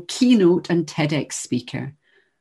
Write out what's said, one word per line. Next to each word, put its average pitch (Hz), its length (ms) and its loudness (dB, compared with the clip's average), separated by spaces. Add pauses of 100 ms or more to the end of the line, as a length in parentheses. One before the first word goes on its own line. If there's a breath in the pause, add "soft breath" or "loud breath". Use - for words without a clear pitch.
keynote 190 640 2
and 170 180 0
ted 151 240 -4
X 139 240 -4
speaker, 127 580 -8 (460)